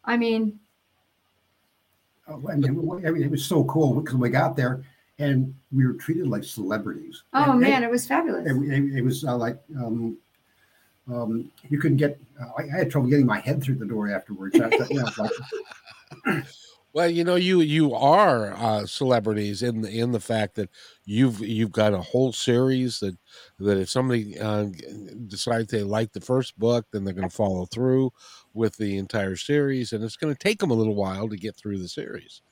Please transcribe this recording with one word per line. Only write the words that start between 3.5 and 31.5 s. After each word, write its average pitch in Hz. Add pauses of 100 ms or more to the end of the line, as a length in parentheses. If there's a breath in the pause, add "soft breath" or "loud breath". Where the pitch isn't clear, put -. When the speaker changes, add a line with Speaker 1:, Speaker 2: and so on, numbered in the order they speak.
Speaker 2:
cool 143
because 131
we 123
got 131
there 127 (360 loud breath)
and 135 (180)
we 131
were 127
treated 165
like 104
celebrities. 101 (120)
Speaker 1:
Oh, 277
Speaker 2:
And 247
Speaker 1:
man, 254
Speaker 2:
it, 233
Speaker 1:
it 233
was 240
fabulous. 302
Speaker 2:
it, 131
it, 139
it 123
was, 127
uh, 123
like, 120 (180)
um, 113 (920)
um, 117 (180)
you 143
couldn't 143
get, 143 (220)
uh, 120 (100)
I, 147
I 143
had 123
trouble 127
getting 139
my 104
head 139
through 131
the 107
door 104
afterwards. 95
I, 113
I, -
you 147
know, 117 (100)
like -
Speaker 3:
<laughs> - (380 loud breath)
Well, 170
you 170
know, 180
you, 180
you 151
are, 135
uh, 107
celebrities 107
in 117
the, 107 (100)
in 120
the 110
fact 110
that 101 (340 loud breath)
you've, 110
you've 110
got 107
a 92
whole 127
series 127
that, 95 (420 loud breath)
that 101
if 95
somebody, 120
uh, 104
g-, 92 (420)
decides 110
they 107
like 107
the 98
first 127
book, 117
then 101
they're 98
gonna 92
follow 95
through 131 (400 loud breath)
with 110
the 101
entire 98
series, 135
and 110
it's 110
gonna 156
take 208
'em 160
a -
little 110
while 98
to 107
get 101